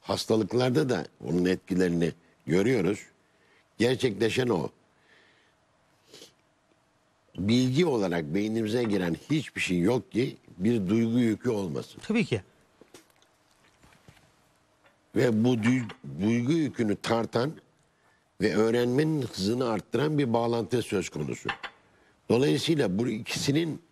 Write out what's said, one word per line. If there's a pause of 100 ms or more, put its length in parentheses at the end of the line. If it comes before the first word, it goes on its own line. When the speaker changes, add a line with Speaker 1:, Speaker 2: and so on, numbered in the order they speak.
Speaker 1:
hastalıklarda
da (220)
onun
etkilerini (340)
görüyoruz. (800)
Gerçekleşen
o. (2750)
Bilgi
olarak
beynimize
giren (140)
hiçbir
şey
yok
ki (220)
bir
duygu
yükü
olmasın.
Speaker 2:
Tabii
ki. (2750)
Speaker 1:
Ve
bu (140)
duy-, (340)
duygu
yükünü
tartan (880)
ve
öğrenmenin
hızını
arttıran
bir
bağlantı
söz
konusu. (800)
Dolayısıyla
bu
ikisinin